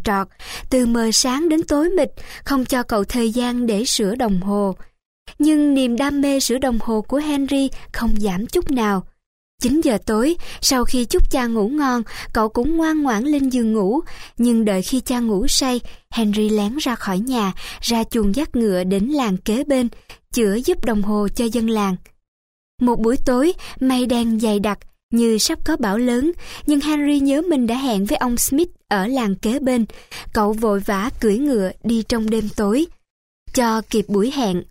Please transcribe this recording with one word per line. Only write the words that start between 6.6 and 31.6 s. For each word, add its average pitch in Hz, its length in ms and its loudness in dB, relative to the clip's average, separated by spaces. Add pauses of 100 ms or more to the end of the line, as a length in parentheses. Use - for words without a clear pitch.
hồ 220 180 0
của 254 160 -4
Henry 277 540 0 (220)
không 220 280 2
giảm 202 260 -2
chút 349 240 -2
nào. 214 360 0 (540)
Chín 262 200 2
giờ 247 260 2
tối, 220 300 2 (240)
sau 247 240 2
khi 247 200 4
chúc - 260 4
cha 254 160 2
ngủ 226 220 0
ngon, 262 340 0 (300)
cậu 220 160 2
cũng 285 280 0
ngoan 320 260 2
ngoãn 277 220 0
lên 285 240 0
giường 240 240 0
ngủ, 220 280 2 (380)
nhưng 233 260 4
đợi 190 180 0
khi 254 180 -2
cha 247 200 -2
ngủ 220 280 0
say, 254 320 0 (300)
Henry 214 380 0
lén 214 280 0
ra 277 180 -2
khỏi 190 240 -4
nhà, 220 340 -2 (280)
ra 226 240 0
chuồng 208 300 0
dắt 277 220 -2
ngựa 190 280 2
đến 196 200 0
làng 254 320 0
kế 226 280 -2
bên, 254 240 0 (440)
chữa 208 220 2 (100)
giúp 359 200 0
đồng 220 180 0
hồ 208 340 0
cho 247 80 0
dân 226 260 -2
làng. 202 260 0 (840)
Một 240 200 2
buổi 226 160 2 (100)
tối, 269 260 4 (280)
mây 254 260 2
đen 233 340 0
dày 214 200 2
đặc 202 180 -2 (340)
như 226 260 4
sắp 320 280 0
có 311 100 2
bão 220 220 0
lớn, 247 340 0 (340)
nhưng 294 140 2
Henry 294 400 0
nhớ 277 220 2
mình 294 240 0
đã 226 100 0
hẹn 233 280 0
với 254 140 -2
ông 240 180 -2
Smith 320 340 0 (180)
ở 196 180 0
làng 247 280 0
kế 226 240 -2
bên. 247 280 0 (460)
Cậu 214 200 2
vội 214 280 0
vã 202 300 -2 (100)
cưỡi 214 180 2
ngựa 240 320 0 (140)